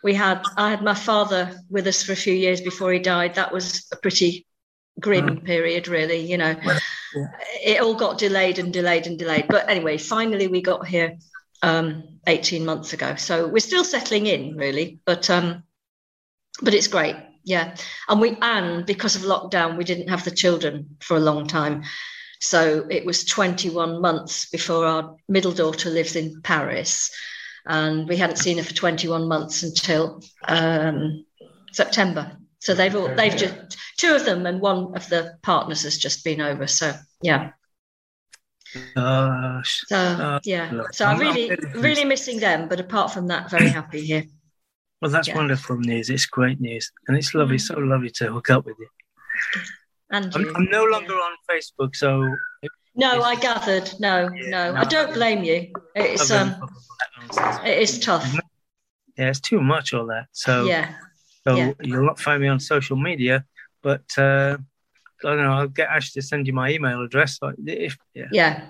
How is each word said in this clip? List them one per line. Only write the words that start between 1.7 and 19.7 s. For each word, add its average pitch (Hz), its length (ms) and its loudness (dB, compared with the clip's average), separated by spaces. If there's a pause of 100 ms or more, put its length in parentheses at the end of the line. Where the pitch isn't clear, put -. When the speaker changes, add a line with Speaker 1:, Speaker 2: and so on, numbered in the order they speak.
Speaker 1:
us 185 160 2
for 196 100 -4
a 185 40 -2
few 190 160 0
years 185 300 2
before 185 300 -2
he 180 80 2
died. 175 340 0
That 190 180 -2
was 180 400 -6
a - 40 -8
pretty 180 500 0 (520)
grim 185 280 2 (140)
Speaker 2:
Mm. 165 40 -18
Speaker 1:
period, 170 440 0
really, 165 320 0
you 175 180 -2
know. 160 160 2 (100)
Speaker 2:
Yeah. 151 640 -4 (380)
Speaker 1:
It 220 180 4
all 226 120 2
got 220 240 0
delayed 190 400 2
and 175 140 -4
delayed 175 340 2
and 170 120 -8
delayed. 160 300 0
But 202 200 2
anyway, 160 300 0
finally 220 500 0
we 180 140 0
got 185 240 0
here, 165 320 0 (440)
um, 165 420 0 (220)
eighteen 165 380 0
months 156 300 -4
ago. 139 220 -4
So 170 300 0
we're 160 140 2
still 359 240 2
settling 214 420 0
in, 156 300 -2
really, 147 480 -4
but, 175 240 0
um, 175 360 2 (1000)
but 208 100 4
it's - 160 4
great, 165 280 0 (280)
yeah. 175 300 -2 (340)
And 208 120 6
we, 233 200 4
and 180 460 0
because 196 300 -2
of 185 60 -6
lockdown, 180 540 0